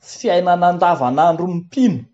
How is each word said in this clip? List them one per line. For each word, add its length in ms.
fiainana 640
andavanandro 800
mpino. 560